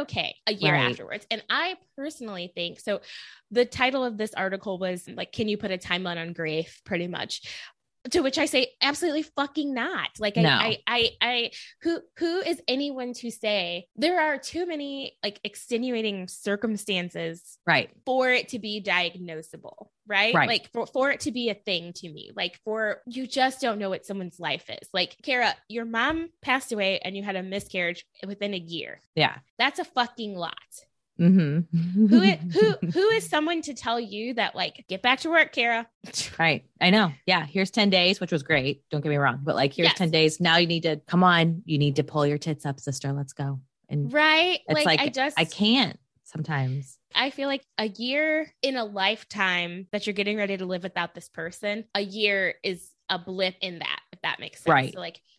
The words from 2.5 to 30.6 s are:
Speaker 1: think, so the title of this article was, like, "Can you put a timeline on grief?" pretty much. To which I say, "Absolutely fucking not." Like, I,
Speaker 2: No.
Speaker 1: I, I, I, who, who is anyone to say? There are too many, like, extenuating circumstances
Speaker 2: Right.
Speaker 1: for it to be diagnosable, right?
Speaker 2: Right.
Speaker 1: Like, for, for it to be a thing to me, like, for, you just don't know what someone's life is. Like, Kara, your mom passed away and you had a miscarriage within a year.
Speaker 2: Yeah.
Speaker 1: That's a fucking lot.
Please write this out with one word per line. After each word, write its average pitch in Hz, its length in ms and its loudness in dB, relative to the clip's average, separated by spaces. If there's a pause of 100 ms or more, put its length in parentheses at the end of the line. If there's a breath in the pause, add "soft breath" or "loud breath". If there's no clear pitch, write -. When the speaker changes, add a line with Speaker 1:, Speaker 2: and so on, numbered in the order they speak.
Speaker 1:
think, 175 260 -8
so 202 220 -4 (480 loud breath)
the 240 160 4
title 262 360 2
of 240 140 -4
this 214 160 -4
article 190 460 -4
was, 185 300 -6
like, - 240 -10
"Can 220 140 -2
you 208 120 0
put 208 140 -6
a 185 40 -2
timeline 180 420 -4
on 170 140 -8
grief?" 160 540 -4
pretty 175 200 -2
much. - 360 -6 (720 loud breath)
To 349 100 4
which 262 160 0
I 302 80 2
say, 269 220 0 (120)
"Absolutely 294 440 0
fucking 285 500 -4
not." 254 340 -4 (100)
Like, 208 200 0
I, - 20 6
Speaker 2:
No. 165 80 8
Speaker 1:
I, - 380 4
I, 233 240 2 (100)
I, 240 300 0 (320 loud breath)
who, 330 180 0 (180)
who 339 200 0
is 330 280 -2
anyone 262 460 -4
to 233 180 -10
say? 190 640 -4
There 339 240 2
are 302 200 2
too 330 260 -6
many, 285 580 -8
like, 202 220 -6
extenuating 220 840 -4
circumstances 185 1400 -4
Speaker 2:
Right. 151 240 2 (160)
Speaker 1:
for 254 240 2
it 247 180 2
to 247 100 -6
be 208 240 -6
diagnosable, 175 1040 -6 (180)
right? 208 280 2
Speaker 2:
Right. 147 140 4
Speaker 1:
Like, - 240 -2
for, 226 140 -4
for 269 240 0
it 262 100 -4
to 302 120 -4
be 240 180 -2
a 202 40 -2
thing 175 420 -6
to 180 140 -14
me, 151 240 -18
like, 180 300 -6
for, 214 420 -4
you 247 200 -8
just 262 340 0
don't 226 180 -2
know 202 120 -4
what - 160 -6
someone's 190 340 -10
life 151 300 -4
is. - 240 -14
Like, 180 280 -2
Kara, 247 320 0 (140)
your 233 160 -6
mom 277 460 -2 (100)
passed 262 320 -2
away 196 320 0
and 196 100 -6
you 202 80 -6
had 202 140 -4
a 185 60 -6
miscarriage 185 640 -6 (200)
within 202 280 -6
a 185 40 -6
year. 165 420 -10 (140)
Speaker 2:
Yeah. 151 220 2 (220)
Speaker 1:
That's 262 200 0
a 339 60 -4
fucking 226 500 -4
lot. 170 200 -8 (680)